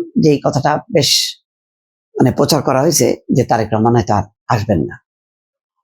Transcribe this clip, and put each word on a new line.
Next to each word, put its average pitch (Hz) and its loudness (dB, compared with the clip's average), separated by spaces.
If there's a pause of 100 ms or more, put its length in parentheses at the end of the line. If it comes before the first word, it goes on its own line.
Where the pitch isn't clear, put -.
(240)
যেই 147 4
কথাটা 147 0 (220)
বেশ 151 2 (1080)
মানে 131 4
প্রচার 147 0
করা 131 0
হয়েছে 147 0 (300)
যে 123 4
তারেক 110 0
রহমান 110 2
হয়তো 110 0
আর - -2 (300)
আসবেন 101 -2
না, - -14 (880)